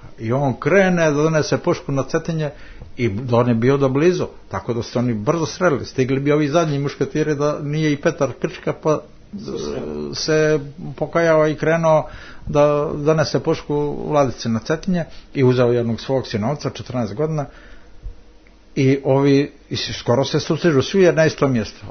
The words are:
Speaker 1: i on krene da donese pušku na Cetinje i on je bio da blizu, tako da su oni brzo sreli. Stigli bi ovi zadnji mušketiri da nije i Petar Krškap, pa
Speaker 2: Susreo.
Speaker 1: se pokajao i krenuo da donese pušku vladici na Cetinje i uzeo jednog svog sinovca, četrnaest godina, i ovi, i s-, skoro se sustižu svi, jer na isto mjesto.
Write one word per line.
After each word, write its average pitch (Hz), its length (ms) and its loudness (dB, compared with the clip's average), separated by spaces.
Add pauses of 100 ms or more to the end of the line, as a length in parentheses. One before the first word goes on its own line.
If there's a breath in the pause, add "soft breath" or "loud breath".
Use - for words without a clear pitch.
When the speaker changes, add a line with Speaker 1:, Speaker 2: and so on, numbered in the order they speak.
(200 loud breath)
Speaker 1:
i 113 120 -4
on 135 280 0
krene 180 460 4
da 156 60 4
donese 151 460 2
pušku - 340 -2
na 135 120 0
Cetinje 160 460 -4 (480 loud breath)
i 120 120 0 (220)
on 120 160 4
je 120 80 4
bio 127 220 4
da 139 100 4
blizu, 151 400 2 (240)
tako - 220 -4
da 113 100 -4
su - 160 -4
oni 120 140 0
brzo 147 320 -2
sreli. 143 400 0
Stigli 131 340 0
bi 143 120 0
ovi 151 160 2
zadnji 151 320 0
mušketiri 143 560 -2
da 147 240 -2
nije 151 320 -2
i 143 60 0
Petar 151 340 -2 (100)
Krškap, - 420 -4
pa 151 160 2 (460)
Speaker 2:
Susreo. 139 680 -8
Speaker 1:
se 156 460 2 (360)
pokajao 160 520 2
i 156 80 0
krenuo 156 540 2 (360 loud breath)
da 147 500 4
donese 151 440 2
pušku 147 560 -2 (120)
vladici 143 420 0
na 113 100 0
Cetinje 160 460 -2 (280 loud breath)
i 139 100 0
uzeo 123 280 6
jednog 117 300 0
svog 131 260 -2
sinovca, 127 420 -2
četrnaest 117 440 -6
godina, 151 320 -4 (1300 loud breath)
i 135 260 4
ovi, 139 480 4 (180)
i 127 60 -6
s-, - 240 -6
skoro 123 260 2
se 147 140 -2
sustižu 151 420 2
svi, 196 200 2
jer 165 140 6
na 160 100 4
isto 143 220 0
mjesto. 117 440 -2